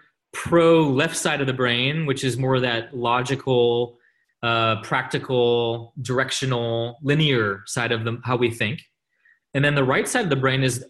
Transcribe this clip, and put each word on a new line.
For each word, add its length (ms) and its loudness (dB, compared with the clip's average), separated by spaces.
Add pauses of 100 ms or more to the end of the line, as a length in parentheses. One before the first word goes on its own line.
(340)
pro 500 4
left 320 0
side 260 -2
of 60 0
the 60 -2
brain, 520 0
which 180 -2
is 140 -2
more 220 2
that 360 -2
logical, 1000 0 (460)
uh, 380 0
practical, 1200 -2
directional, 1000 -2
linear 640 2
side 260 -4
of 120 -2
the, 200 -4
how 120 -2
we 160 2
think. 300 -4 (720)
And 120 0
then 100 2
the 80 2
right 240 0
side 180 -2
of 40 -4
the 60 2
brain 260 0
is 280 -2